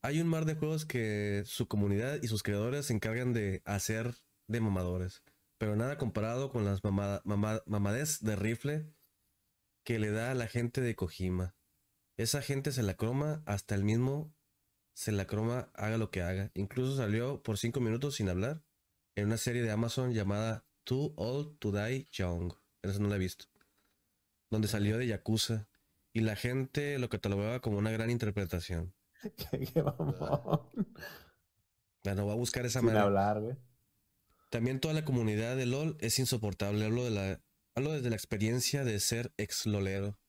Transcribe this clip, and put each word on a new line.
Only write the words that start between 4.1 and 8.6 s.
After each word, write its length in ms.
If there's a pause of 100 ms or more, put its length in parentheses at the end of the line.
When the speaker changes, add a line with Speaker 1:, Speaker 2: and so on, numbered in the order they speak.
Speaker 1:
de 140
mamadores, 600 (380)
pero 160
nada 240
comparado 520
con 140
las 180
mamada-, 400
mama-, 440
mamadez 540
de 140
rifle 560 (920)